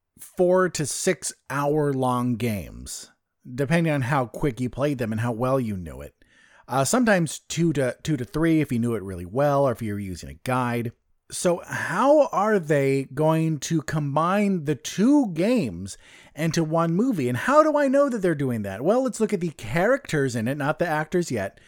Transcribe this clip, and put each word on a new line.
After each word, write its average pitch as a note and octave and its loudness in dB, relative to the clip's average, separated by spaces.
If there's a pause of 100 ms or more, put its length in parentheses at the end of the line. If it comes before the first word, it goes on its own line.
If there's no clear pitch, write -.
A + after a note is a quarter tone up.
(200)
four F#3 2
to D#3 -4
six - -2 (160)
hour C#3+ 0
long B2 0
games, E2 -6 (420)
depending D#3 2
on C#3+ 0
how C3 0
quick B2 -4
you B2 -2
played C#3 -2
them A2+ -4
and A2 -2
how B2 -2
well B2+ 0
you A2 -4
knew D#2 -10
it. - -16 (500)
Uh, C3 0
sometimes G#3 2
two E3 0
to, C3 0
two D#3 0
to B2 -4
three D#3 2
if C#3 -2
you A#2+ 0
knew A#2 0
it F#2+ -4
really F#2 -10
well C#3 2
or A#2+ 0
if - -8
you G#2+ -4
were G2+ -4
using F#2 -8
a D2 -18
guide. A#2+ -2 (360)
So F3 0
how B3 4
are G3+ 2
they C#3 2
going D#3+ 2
to D#3+ -2
combine D#3+ 0
the D3+ 0
two C4 2
games D3+ -2 (380)
into E3 0
one E3 0
movie? F#3+ 2
And B2 0
how D4+ 4
do D4+ 2
I C#4+ 2
know C#4 4
that A#3+ -4
they're F3 0
doing B2 -2
that? G2 -6
Well, A#3 2
let's B3+ -4
look G#3+ 0
at F3 -2
the F3 -2
characters D3 -2
in A2+ -2
it, C#3+ -2
not D3 -2
the F3 0
actors D#3 -2
yet. G2+ -6